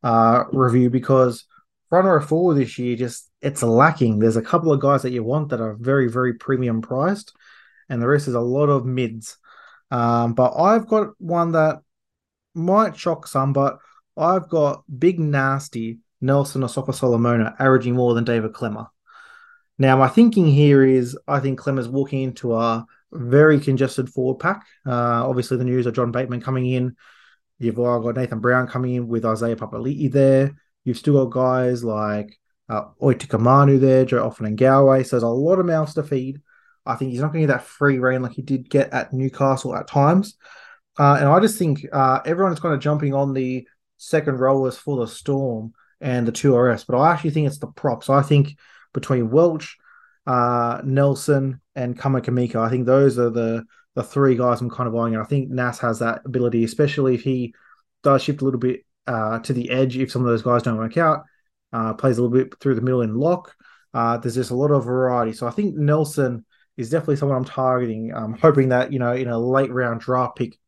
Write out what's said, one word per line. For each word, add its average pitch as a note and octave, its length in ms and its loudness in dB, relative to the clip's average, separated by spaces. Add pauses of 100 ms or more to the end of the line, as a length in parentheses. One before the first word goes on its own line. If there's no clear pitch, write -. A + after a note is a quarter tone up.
uh, A2+ 480 4
review B2 380 2
because B2 560 2 (460)
front F#3 160 4
row E3 160 2
forward E3 320 0
this C3+ 240 -2
year, B2 180 -4
just, A#2+ 340 -8 (120)
it's C#3+ 200 -6
lacking. A#2+ 580 4
There's A2+ 160 4
a A2+ 60 0
couple E3 300 0
of C3+ 80 2
guys C#3 220 2
that B2+ 100 -4
you A#2+ 100 -4
want C#3+ 280 -4
that A#2+ 100 -4
are A2 140 -6
very, B2+ 360 0
very B2 220 -2
premium A#2+ 480 -2
priced, D#3 560 -6 (540)
and A#2+ 100 -4
the A#2+ 80 -2
rest C#3+ 180 2
is B2+ 80 -4
a A#2+ 60 0
lot C#3 300 0
of C3 160 0
mids. A#2+ 500 -6 (540)
Um, A#2+ 420 0
but B2 260 2
I've G#3+ 280 2
got G#3+ 220 0 (100)
one E3+ 340 -2
that D#3 280 0 (800)
might F#3 380 0
shock E3 300 -6
some, C#3 260 -2
but C#3 260 0 (380)
I've F3+ 320 0
got D3 340 0 (160)
big E3+ 200 2
nasty C3+ 800 -2 (200)
Nelson C#3 420 0
Asofa C3 300 -6
Solomona A#2 680 0
averaging C3 360 2
more B2 200 2
than A#2 100 0
David A2 280 -2
Klemmer. A2+ 360 -8 (880)
Now, C3 180 6
my C3 120 4
thinking G#3+ 380 4
here C#3+ 380 6
is C3 320 2 (120)
I C#3+ 100 -2
think C3 220 -4
Klemmer's C3 280 -4
walking C3+ 340 -4
into B2 340 -4
a A2+ 280 -2 (280)
very C#3+ 480 4
congested C3 500 -2
forward C3 300 -4
pack. G3 260 -4 (180)
Uh, A#2+ 440 -2
obviously, B2+ 280 -4
the B2 80 -2
news B2 220 -2
of A#2 80 -4
John B2 160 -2
Bateman B2 300 -6
coming B2+ 260 -4
in. B2+ 300 -4 (640)
You've A#2 160 -4
got A#2+ 400 -2
Nathan A#2+ 240 -4
Brown B2 260 0
coming B2+ 280 -4
in A#2+ 120 -4
with A2+ 180 -4
Isaiah A2+ 320 -2
Papali'i A#2+ 540 -6
there. C#3 440 2 (300)
You've B2 140 -4
still C#3+ 260 2
got A#2 80 -8
guys B2+ 520 0
like, G#2 540 -4 (300)
uh, G#2+ 180 -6 (140)
Oitikamanu C3+ 800 4
there, C3 240 4
Joe A#2 240 -2
Offaningawe. C3 800 2
So C3 100 -4
there's A#2 60 0
a A#2 60 -2
lot D3+ 320 0
of F3 60 0
mouths D#3 280 -2
to D#3 80 -4
feed. C3+ 380 -6 (440)
I A#2+ 120 -4
think C3 160 -6
he's B2 80 -6
not D3+ 80 -2
gonna D#3 180 0
get C#3 60 2
that B2 120 -2
free C#3 340 2
reign B2+ 240 0
like B2 100 -8
he B2+ 100 -12
did B2+ 260 -4
get C#3 240 0
at C3 200 -4
Newcastle C3 640 -2
at G2 100 -8
times. E3 500 2 (600)
Uh, C#3+ 220 6
and C#3 80 4
I D#3+ 100 6
just A3 200 2
think, D#3 340 -2
uh, C3+ 320 2
everyone's E3+ 360 -2
kinda D#3 180 -2
jumping D3 360 -2
on C#3 180 -2
the B2+ 340 -4 (300)
second D3+ 420 -2
rollers C3 380 0
for C#3+ 220 -6
the A#2 80 -4
Storm A#2+ 680 -6 (280)
and B2 260 -2
the A2+ 60 -2
two C3+ 220 2
R B2 160 4
Fs, A2+ 140 -4
but B2 140 -2
I D#3 140 4
actually D#3 180 -2
think D3+ 160 0
it's - 120 -6
the - 80 -10
props. - 420 -6
I C#3 140 4
think C#3+ 340 2 (380)
between B2 360 -2
Welch, D#3 460 2 (500)
uh, A#2+ 580 0
Nelson, C3+ 760 0 (140)
and B2 240 -6
Kamikamica, B2 580 -2
I A2+ 140 0
think B2+ 160 -2
those C3 320 4
are A#2+ 120 0
the, A2+ 340 -4 (300)
the - 80 -4
three C3+ 340 0
guys B2 240 0
I'm A#2+ 100 -6
kind B2 180 -6
of A2 60 -6
eyeing. A#2 200 -2
And A2 80 -4
I G#2+ 40 -8
think C#3 240 -4
Nas B2 300 -4
has A2+ 180 -4
that A#2 260 -4
ability, A#2+ 400 0
especially C3+ 500 0
if A#2+ 80 -6
he B2+ 320 -4 (480)
does C#3 200 2
shift C#3+ 180 -4
a C3+ 40 -4
little C3+ 160 -2
bit, B2+ 240 -4 (220)
uh, A2+ 340 -4
to B2 120 -6
the A#2+ 180 -4
edge, B2+ 260 0
if C3 140 -4
some B2+ 120 -4
of B2 60 0
those A2+ 140 0
guys A#2+ 200 2
don't A#2 140 -2
work A2+ 200 -6
out, D#3 280 0 (480)
uh, A2 220 -4
plays B2+ 240 0
a B2 40 2
little B2 140 2
bit C3 240 0
through C3+ 140 0
the A2+ 60 -2
middle B2+ 220 0
in A2 120 -2
lock. E3 400 -2 (400)
Uh, A#2 240 0
there's A#2 160 -6
just B2+ 160 -4
a B2 60 -4
lot C#3+ 140 0
of C3+ 140 2
variety. B2 480 0
So A#2+ 140 -8
I A#2+ 40 -4
think G3+ 260 -4
Nelson D3 680 0 (320)
is A#2+ 140 -8
definitely D3+ 260 0
someone C#3 220 -2
I'm C3 60 -4
targeting. B2 720 -2
I'm A2 200 -8
hoping C#3 360 4
that, B2+ 220 0
you C3+ 60 -4
know, A#2+ 140 -2
in B2+ 160 -4
a A#2 100 -4
late B2+ 340 0
round A#2+ 280 -4
draft B2+ 360 -4
pick A#2 200 -8 (120)